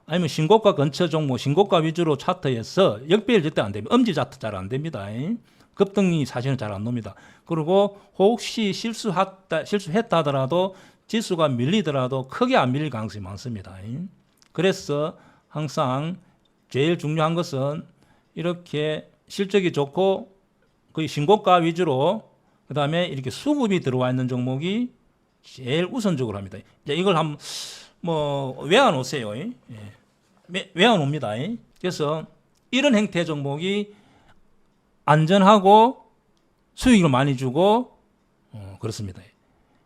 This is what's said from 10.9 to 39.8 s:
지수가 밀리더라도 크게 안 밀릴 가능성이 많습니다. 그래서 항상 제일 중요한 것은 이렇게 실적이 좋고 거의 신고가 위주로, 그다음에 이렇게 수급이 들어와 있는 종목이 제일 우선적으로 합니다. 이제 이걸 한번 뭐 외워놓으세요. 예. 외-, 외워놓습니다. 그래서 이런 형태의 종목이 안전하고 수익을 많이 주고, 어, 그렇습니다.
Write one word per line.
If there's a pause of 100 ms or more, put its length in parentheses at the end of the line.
지수가
밀리더라도
크게
안
밀릴
가능성이
많습니다. (760)
그래서 (300)
항상 (540)
제일
중요한
것은 (500)
이렇게 (180)
실적이
좋고 (600)
거의
신고가
위주로, (380)
그다음에
이렇게
수급이
들어와
있는
종목이 (500)
제일
우선적으로
합니다. (260)
이제
이걸
한번 (640)
뭐
외워놓으세요.
예. (920)
외-,
외워놓습니다. (480)
그래서 (440)
이런
형태의
종목이 (1080)
안전하고 (720)
수익을
많이
주고, (540)
어,
그렇습니다. (640)